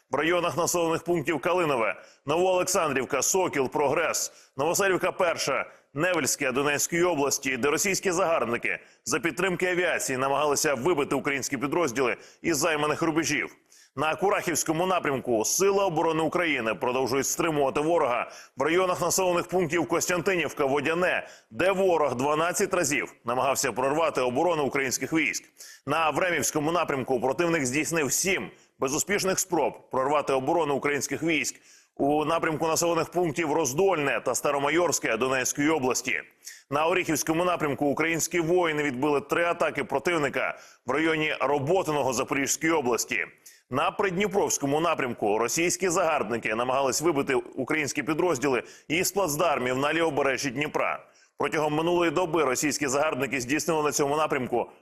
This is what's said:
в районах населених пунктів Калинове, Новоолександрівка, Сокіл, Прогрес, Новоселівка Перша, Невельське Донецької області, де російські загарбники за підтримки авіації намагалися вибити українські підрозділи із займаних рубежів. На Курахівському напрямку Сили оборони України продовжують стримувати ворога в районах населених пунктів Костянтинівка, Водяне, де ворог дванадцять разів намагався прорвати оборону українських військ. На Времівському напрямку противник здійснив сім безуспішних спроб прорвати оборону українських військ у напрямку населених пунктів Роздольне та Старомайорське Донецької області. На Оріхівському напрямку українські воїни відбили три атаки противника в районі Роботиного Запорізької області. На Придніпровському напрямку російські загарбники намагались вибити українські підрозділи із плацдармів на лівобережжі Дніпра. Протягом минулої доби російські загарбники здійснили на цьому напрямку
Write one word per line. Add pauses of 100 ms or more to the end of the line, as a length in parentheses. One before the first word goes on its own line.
(120)
в
районах
населених
пунктів
Калинове, (300)
Новоолександрівка,
Сокіл,
Прогрес, (260)
Новоселівка
Перша, (280)
Невельське
Донецької
області,
де
російські
загарбники (260)
за
підтримки
авіації
намагалися
вибити
українські
підрозділи (240)
із
займаних
рубежів. (400)
На
Курахівському
напрямку
Сили
оборони
України
продовжують
стримувати
ворога (260)
в
районах
населених
пунктів
Костянтинівка,
Водяне, (240)
де
ворог
дванадцять
разів (120)
намагався
прорвати
оборону
українських
військ. (420)
На
Времівському
напрямку
противник
здійснив
сім (280)
безуспішних
спроб
прорвати
оборону
українських
військ (400)
у
напрямку
населених
пунктів
Роздольне
та
Старомайорське
Донецької
області. (480)
На
Оріхівському
напрямку
українські
воїни
відбили
три
атаки
противника (280)
в
районі
Роботиного
Запорізької
області. (440)
На
Придніпровському
напрямку
російські
загарбники
намагались
вибити
українські
підрозділи (240)
із
плацдармів
на
лівобережжі
Дніпра. (320)
Протягом
минулої
доби
російські
загарбники
здійснили
на
цьому
напрямку (120)